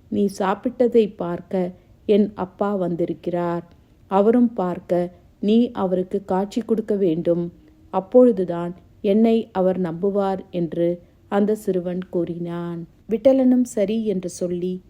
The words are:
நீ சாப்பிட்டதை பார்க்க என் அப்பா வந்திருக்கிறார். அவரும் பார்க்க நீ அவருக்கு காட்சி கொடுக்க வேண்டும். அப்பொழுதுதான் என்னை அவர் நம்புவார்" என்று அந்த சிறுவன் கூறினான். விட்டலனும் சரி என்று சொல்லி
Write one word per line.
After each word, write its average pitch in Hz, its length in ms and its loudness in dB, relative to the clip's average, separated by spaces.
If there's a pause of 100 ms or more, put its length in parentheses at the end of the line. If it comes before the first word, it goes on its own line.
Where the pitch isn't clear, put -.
நீ 208 200 0 (120)
சாப்பிட்டதை 208 760 2
பார்க்க 180 560 -4 (340)
என் 202 300 4
அப்பா 202 400 -4
வந்திருக்கிறார். 170 960 -4 (380)
அவரும் 226 460 4
பார்க்க 180 580 -2 (280)
நீ 226 320 2
அவருக்கு 185 540 -4
காட்சி 202 360 -4
கொடுக்க 220 340 -2
வேண்டும். 170 580 0 (360)
அப்பொழுதுதான் 185 840 2 (260)
என்னை 226 500 2
அவர் 185 300 0
நம்புவார்" 190 580 -2 (120)
என்று 170 500 -2 (260)
அந்த 208 280 0
சிறுவன் 185 540 -4
கூறினான். 170 800 -6 (220)
விட்டலனும் 254 540 4
சரி 220 420 -2
என்று 185 240 -2
சொல்லி 180 600 -4